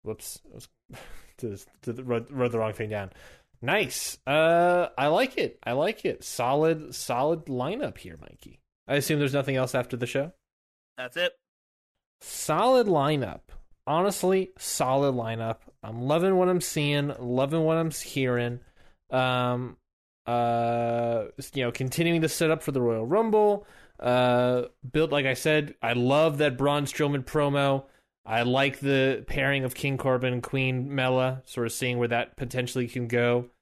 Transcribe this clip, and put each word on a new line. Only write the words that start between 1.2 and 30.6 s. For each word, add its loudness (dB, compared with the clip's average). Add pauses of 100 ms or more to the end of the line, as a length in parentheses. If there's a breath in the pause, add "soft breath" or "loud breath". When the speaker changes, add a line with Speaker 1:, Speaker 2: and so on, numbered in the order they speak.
Speaker 1:
to, -8 (240)
to -6
the, -10
wrote, -2
wrote 0
the -2
wrong -2
thing -6
down. -6 (500 loud breath)
Nice. -4 (100)
Uh, 4
I 0
like 2
it. -4
I -4
like -2
it. -4
Solid, 0
solid -2
lineup -6
here, -18
Mikey. -20 (280)
I -2
assume 0
there's 0
nothing 0
else -2
after -2
the -4
show? -4 (680)
Speaker 2:
That's -10
it. -2 (880)
Speaker 1:
Solid 2
lineup. 0 (460)
Honestly, 2
solid 2
lineup. -4 (260)
I'm -10
loving 2
what 4
I'm 2
seeing, 0
loving 0
what 2
I'm 0
s-, -6
hearing. -2 (520 soft breath)
Um, 0 (480)
uh, 0 (120)
s-, -14
you -2
know, 0
continuing 0
to 0
set 0
up 0
for -4
the 0
Royal 0
Rumble. 2 (320 loud breath)
Uh, 2 (280)
build, 2
like 2
I 0
said, 0
I 0
love 4
that 2
Braun 2
Strowman -2
promo. 2 (400 soft breath)
I 0
like 2
the 2
pairing 0
of -4
King -2
Corbin 0
and -2
Queen -2